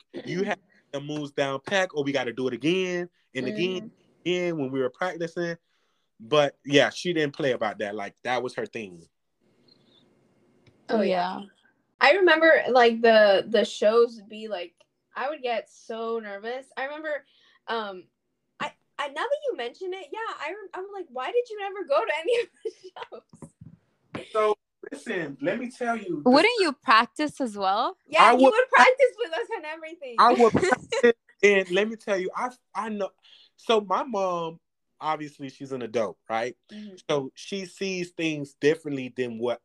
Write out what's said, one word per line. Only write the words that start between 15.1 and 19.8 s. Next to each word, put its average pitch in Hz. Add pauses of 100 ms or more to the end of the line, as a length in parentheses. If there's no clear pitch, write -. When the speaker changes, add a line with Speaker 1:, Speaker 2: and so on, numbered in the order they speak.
Speaker 2:
I 240
would 302
get 233
so 226
nervous. 220 (100)
I 269
remember, 302 (440)
um, 208 (540)
I, 294 (260)
I, 285
now 269
that 554 (100)
you 392
mention 285